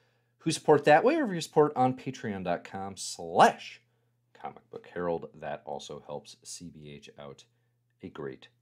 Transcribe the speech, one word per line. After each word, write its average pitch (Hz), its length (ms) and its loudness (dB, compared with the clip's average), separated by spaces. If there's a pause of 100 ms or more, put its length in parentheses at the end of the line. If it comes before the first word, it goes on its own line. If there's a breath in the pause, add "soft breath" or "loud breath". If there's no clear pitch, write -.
(400)
who 160 120 -2
support 151 320 4
that 151 220 8
way, 285 100 4
or 311 100 0
if 196 80 -4
you 170 60 -4
support 151 340 4
on 127 200 2
patreon 113 500 -8
dot 87 220 -2
com 95 320 -12
slash - 840 2 (540)
comic - 360 -16
book - 240 -18
herald. 85 360 -4 (100)
That 73 240 -10
also 71 420 -12
helps 73 380 -14
C - 260 -16
B 73 220 -18
H 71 260 -20
out 71 280 -18 (560)
a 95 80 -14
great 69 400 -12 (120)